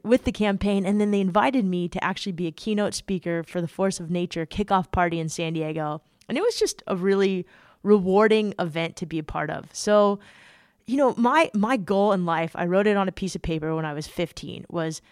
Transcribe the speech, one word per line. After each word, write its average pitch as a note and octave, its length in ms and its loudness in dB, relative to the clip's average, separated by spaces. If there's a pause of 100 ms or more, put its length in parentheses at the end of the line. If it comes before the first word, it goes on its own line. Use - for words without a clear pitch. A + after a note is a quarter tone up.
with A#3+ 200 2
the B3+ 80 -2
campaign, G3 540 0
and G3+ 160 2
then G#3 100 0
they G3+ 80 2
invited G#3 460 2
me F3+ 240 -2
to - 120 -8
actually F#3+ 300 -4
be E3+ 160 -4
a D#3 40 -6
keynote G#3 420 -2
speaker E3+ 500 -4
for - 160 -6
the E3+ 80 -2
Force F#3+ 320 -2
of E3 100 -8
Nature F3 360 -4
kickoff G3 460 -2
party E3+ 280 0
in D#3+ 80 -2
San D#3+ 240 -4
Diego. D#3 500 -4 (280)
And A3+ 80 -4
it E4 40 -2
was A#4 160 0
just - 300 -2
a G3 80 -2
really F#3+ 500 2 (380)
rewarding G#3 760 4
event E3 380 -4
to - 100 -10
be D#3+ 140 -4
a D#3 40 -4
part D3+ 260 -6
of. D3+ 240 -8
So, G#3 460 4 (680)
you B3 100 -2
know, C4 200 4
my, C#4 360 2
my G#3+ 220 0
goal G3+ 380 2
in F3+ 120 0
life, E3 300 0
I F3 120 -2
wrote G3 200 4
it G3+ 100 4
on G3 100 0
a F#3 40 -2
piece F#3 240 -6
of F3+ 60 -10
paper D#3+ 340 -2
when D#3+ 100 -4
I D3+ 80 -6
was D3 140 -8
fifteen, - 640 -8
was D#3+ 320 -4 (100)